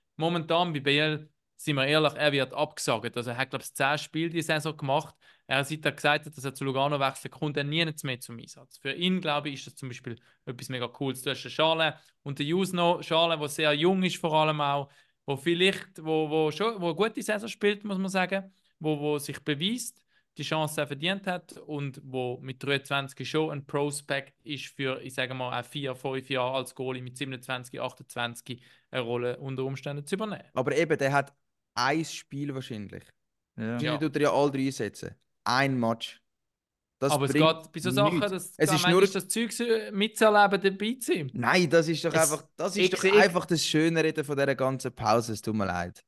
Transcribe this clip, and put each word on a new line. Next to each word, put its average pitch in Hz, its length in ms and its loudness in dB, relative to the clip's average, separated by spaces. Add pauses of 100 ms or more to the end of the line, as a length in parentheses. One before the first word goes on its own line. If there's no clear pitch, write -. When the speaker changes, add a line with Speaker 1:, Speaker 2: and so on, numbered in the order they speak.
(160)
Speaker 1:
Momentan 170 560 0
bei 147 80 -4
Biel, 151 500 0 (280)
sind 147 180 -2
wir 135 100 2
ehrlich, 151 300 4
er 151 160 2
wird 135 200 0
abgesagt. 120 640 -2
Also 120 140 -4
er 117 80 -8
hat, 131 100 -2
glaub 135 140 -8
ich, - 100 -16
zehn 143 240 0
Spiele 160 320 -4
diese 165 200 -4
Saison 156 280 0
gemacht. 147 380 -2 (320)
Er, 139 180 0
seit 156 220 -6
er 143 60 0
gesagt 151 340 0
hat, 147 100 -16
dass 131 80 -10
er 135 100 -4
zu 139 100 -6
Lugano 139 360 0
wechselt, 131 320 -4
kommt 147 240 -4
er 143 80 -2
nie 151 180 0 (200)
mehr 127 180 -6
zum 117 180 -14
Einsatz. 123 400 -20
Für 139 140 -6
ihn, 175 300 0
glaube 147 260 -2
ich, 143 120 -6
ist - 80 -14
das - 80 -20
zum 135 120 -10
Beispiel 117 300 -12 (260)
etwas 127 240 -12
mega 123 200 -6
Cooles. 131 340 -6
Du 143 80 -4
hast 127 120 -6
den - 80 -12
Schale 160 460 2 (280)
und 143 140 -8
den 143 100 -2
Jusno, 175 520 2
Schale, 165 380 2
der 147 100 -4
sehr 151 240 2
jung 180 300 4
ist 185 140 0
vor 156 180 0
allem 156 260 4
auch, 143 300 0 (340)
wo 139 120 -2
vielleicht, 170 680 0
wo, 156 240 0
wo 156 220 2
schon, 208 300 -2
wo 175 80 -2
eine 165 60 0
gute 220 280 0
Saison 214 260 -2
spielt, 208 360 0
muss 202 120 -4
man 190 140 -2
sagen, 190 420 -2 (260)
wo, 151 220 0
wo 147 180 0
sich 143 220 -8
beweist, 180 640 -4 (340)
die 151 60 -8
Chance 151 400 -2
auch 135 40 -2
verdient 170 400 -4
hat 180 300 -6
und 143 480 -8
wo 127 380 -4
mit 131 200 -12
dreiundzwanzig 139 680 -4
schon 156 220 0
ein 143 120 -8
Prospect 143 680 -4 (100)
ist 139 220 -10
für, 131 340 -4
ich 131 140 -14
sage 127 180 -4
mal, 123 260 -4
auch 123 60 -6
vier, 135 320 -6
fünf 131 320 -6
Jahre 131 300 0
als 131 160 -6
Goalie 127 260 -6
mit 127 160 -14
siebenundzwanzig, 127 640 -8
achtundzwanzig 123 800 -8 (300)
eine 131 100 -2
Rolle 120 380 -2
unter 135 260 -6
Umständen 143 420 -6
zu 196 100 -4
übernehmen. 202 360 -6
Speaker 2:
Aber 131 240 0
eben, 160 220 2
der 139 160 2
hat 139 180 2 (460)
ein 143 260 2
Spiel 143 500 -8
wahrscheinlich. 110 500 -10 (520)
Speaker 3:
Ja. 110 160 -4
Speaker 2:
Wahrscheinlich 120 100 -2 (100)
Speaker 1:
Ja. 123 60 0
Speaker 2:
tut 147 180 -2
er 143 60 2
ja 143 100 4
alle 139 180 4
drei 135 200 0
Setzen. 101 440 -6 (300)
Ein 131 340 2
Match. 117 420 -2 (760)
Das 143 140 2
Speaker 1:
Aber 143 140 2
es 135 60 0
Speaker 2:
bringt 160 300 4
Speaker 1:
geht - 100 -20
bei 170 80 -10
so 180 100 -2
Sachen, 202 280 4
Speaker 2:
nichts. 202 120 0
Speaker 1:
das, 185 260 -6
Speaker 2:
Es 156 100 2
ist - 60 4
Speaker 1:
manchmal 180 200 4
Speaker 2:
nur 185 100 8
Speaker 1:
ist 196 120 4
das 190 140 -4
Zeug 226 240 -2
so, 233 120 -2
äh, 220 280 0
mitzuerleben, 208 680 4
dabei 202 380 0
zu - 140 -2
sein. 156 220 -2
Speaker 2:
Nein, 147 360 4
das 160 180 6
ist 156 160 0
doch 160 100 0
Speaker 1:
Es 156 180 4
Speaker 2:
einfach, 151 140 -4 (100)
das 156 200 -4
ist 180 60 2
Speaker 3:
ich 185 80 4
Speaker 2:
doch 190 80 -2
Speaker 3:
sehe 190 160 4
Speaker 2:
einfach 180 320 6
das 165 180 2
Schöne 160 380 4 (220)
von 143 120 -4
dieser 139 180 4
ganzen 131 400 -2
Pause, 117 400 2
es 104 80 -10
tut 110 120 -2
mir 104 120 0
leid. 87 420 -4